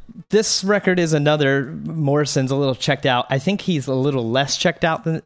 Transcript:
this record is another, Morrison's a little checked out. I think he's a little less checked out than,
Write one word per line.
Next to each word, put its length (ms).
this 340
record 340
is 140
another, 540
Morrison's 680
a 60
little 180
checked 320
out. 240
I 80
think 220
he's 260
a 80
little 360
less 260
checked 280
out 200
than, 220